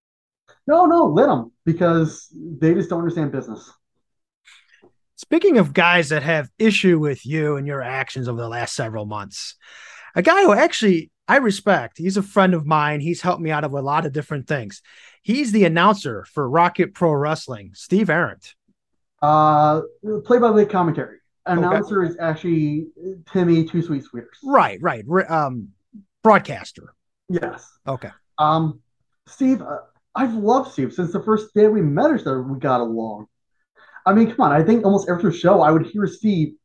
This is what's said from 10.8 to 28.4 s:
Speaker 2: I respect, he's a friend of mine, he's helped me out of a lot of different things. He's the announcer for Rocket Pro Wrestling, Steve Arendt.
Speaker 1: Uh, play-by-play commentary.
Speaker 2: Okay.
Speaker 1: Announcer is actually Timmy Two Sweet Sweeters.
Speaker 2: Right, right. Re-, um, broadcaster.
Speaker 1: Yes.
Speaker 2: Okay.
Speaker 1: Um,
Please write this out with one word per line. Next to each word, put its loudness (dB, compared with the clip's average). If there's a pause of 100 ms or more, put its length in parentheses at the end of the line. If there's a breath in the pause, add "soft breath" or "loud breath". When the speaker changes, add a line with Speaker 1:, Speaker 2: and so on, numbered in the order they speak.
Speaker 2:
I 4
respect, -2
he's -4
a 0
friend 2
of -2
mine, 0
he's -6
helped -2
me -6
out -2
of -8
a -6
lot -2
of -6
different -8
things. -8 (400 soft breath)
He's -2
the 4
announcer 0
for -6
Rocket 0
Pro 0
Wrestling, -6
Steve -2
Arendt. -4 (680)
Speaker 1:
Uh, 4 (420)
play-by-play 4
commentary. -2 (300)
Speaker 2:
Okay. 0
Speaker 1:
Announcer 0
is -4
actually -2 (440)
Timmy 2
Two -2
Sweet -6
Sweeters. -16
Speaker 2:
Right, 2
right. -4
Re-, 0
um, -4 (540)
broadcaster. 0 (360)
Speaker 1:
Yes. -8 (180)
Speaker 2:
Okay. -8 (280)
Speaker 1:
Um, 0 (460)